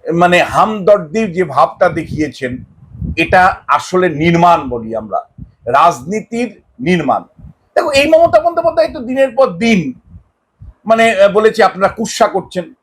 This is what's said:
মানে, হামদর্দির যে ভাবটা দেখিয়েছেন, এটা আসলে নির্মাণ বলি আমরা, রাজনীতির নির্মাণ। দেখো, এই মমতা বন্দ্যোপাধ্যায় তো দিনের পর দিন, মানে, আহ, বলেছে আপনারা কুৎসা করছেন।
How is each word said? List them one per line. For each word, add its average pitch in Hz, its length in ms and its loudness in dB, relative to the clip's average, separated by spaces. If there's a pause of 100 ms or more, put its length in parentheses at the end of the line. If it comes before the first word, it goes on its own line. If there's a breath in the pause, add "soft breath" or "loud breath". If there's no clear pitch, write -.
(140)
মানে, 175 300 2
হামদর্দির 196 880 0
যে 180 120 -2
ভাবটা 160 460 0
দেখিয়েছেন, 147 720 -6 (520)
এটা 165 260 2 (260)
আসলে 180 420 0
নির্মাণ 165 600 2
বলি 113 260 -8
আমরা, 107 240 -6 (460)
রাজনীতির 170 840 -2 (300)
নির্মাণ। 135 420 0 (540)
দেখো, 330 160 -2
এই 285 160 2
মমতা 330 340 4
বন্দ্যোপাধ্যায় 330 520 -2
তো 302 60 -12
দিনের 254 320 -2
পর 262 160 2
দিন, 180 460 0 (920)
মানে, 226 300 2
আহ, 196 160 4
বলেছে 214 320 2
আপনারা 190 260 0
কুৎসা - 380 -2
করছেন। - 560 -6